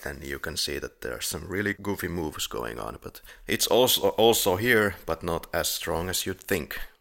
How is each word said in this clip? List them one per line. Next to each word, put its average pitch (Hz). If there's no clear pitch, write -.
then 71
you 71
can 76
see 71
that -
there 60
are -
some -
really 101
goofy 98
moves 82
going 58
on, 55
but -
it's -
also, 117
also 107
here, 107
but 82
not 85
as 82
strong 85
as -
you'd 92
think. -